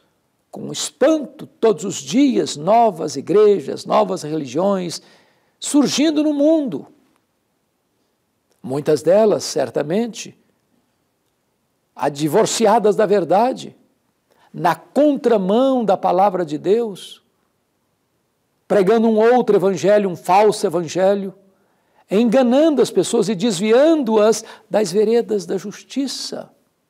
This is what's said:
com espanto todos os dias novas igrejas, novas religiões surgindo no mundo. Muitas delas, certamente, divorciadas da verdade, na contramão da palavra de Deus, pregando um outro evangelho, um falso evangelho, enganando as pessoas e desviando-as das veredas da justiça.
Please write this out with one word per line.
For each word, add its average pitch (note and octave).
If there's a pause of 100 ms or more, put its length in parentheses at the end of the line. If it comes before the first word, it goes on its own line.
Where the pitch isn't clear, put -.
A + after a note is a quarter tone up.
(520)
com -
espanto -
todos -
os F#3+
dias F#3+
novas F3
igrejas, F#3+
novas -
religiões D#3+ (580)
surgindo D4
no D4
mundo. C#4+ (1800)
Muitas C#3
delas, F#3
certamente, D3+ (1800)
divorciadas G3
da -
verdade, G3+ (800)
na D#3+
contramão B3
da F#3+
palavra F#3
de D3
Deus, G3 (1400)
pregando G#3
um A3
outro A#3
evangelho, F#3+
um E3+
falso G#3
evangelho, F#3 (760)
enganando B3
as G3
pessoas G3
e A3+
desviando-as A3 (240)
das G3+
veredas G#3+
da F#3+
justiça. - (380)